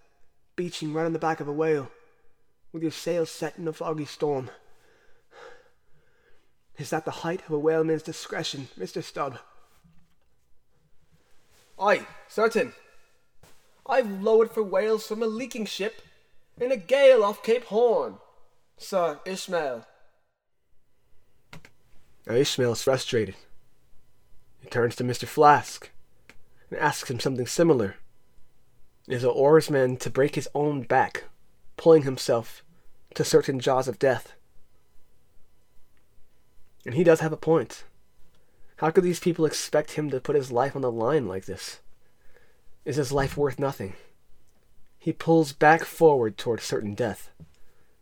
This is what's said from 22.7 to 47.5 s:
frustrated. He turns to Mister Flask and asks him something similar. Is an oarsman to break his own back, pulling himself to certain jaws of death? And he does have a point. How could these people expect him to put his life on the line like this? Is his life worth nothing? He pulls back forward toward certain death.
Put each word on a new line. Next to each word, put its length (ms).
frustrated. 540
He 80
turns 280
to 80
Mister 220
Flask 640
and 100
asks 320
him 100
something 260
similar. 500
Is 160
an 60
oarsman 720
to 100
break 260
his 180
own 280
back, 420
pulling 260
himself 600
to 100
certain 340
jaws 300
of 100
death? 360
And 80
he 80
does 160
have 140
a 40
point. 480
How 140
could 120
these 160
people 280
expect 460
him 180
to 100
put 160
his 160
life 240
on 60
the 100
line 340
like 200
this? 340
Is 120
his 140
life 260
worth 220
nothing? 380
He 160
pulls 400
back 300
forward 560
toward 220
certain 340
death. 360